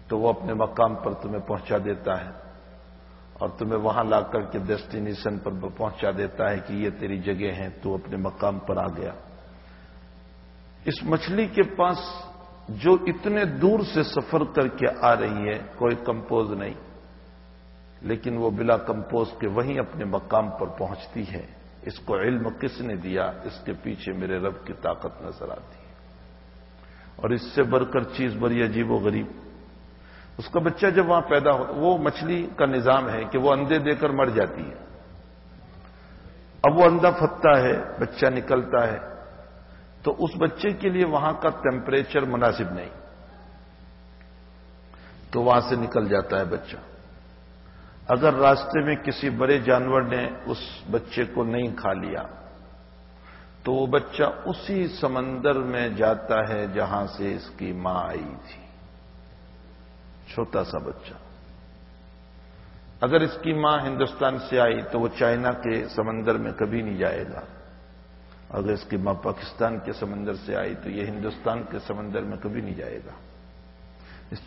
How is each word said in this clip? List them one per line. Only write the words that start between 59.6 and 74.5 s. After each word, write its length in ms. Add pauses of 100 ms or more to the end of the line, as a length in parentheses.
چھوٹا 300
سا 220
بچہ۔ 280 (1900)
اگر 200
اس 220
کی 120
ماں 240
ہندوستان 580 (120)
سے 100
آئی 220 (100)
تو 80
وہ 80 (100)
چائنا 420
کے 240 (120)
سمندر 420
میں 200
کبھی 240
نہیں 160
جائے 360
گا، 100 (1080)
اگر 220
اس 180
کی 80
ماں 160 (100)
پاکستان 560
کے 140
سمندر 400 (120)
سے 100
آئی 200
تو 140
یہ 160
ہندوستان 680
کے 160
سمندر 360
میں 140
کبھی 240
نہیں 140
جائے 300
گا۔ 100 (1160)
اس 160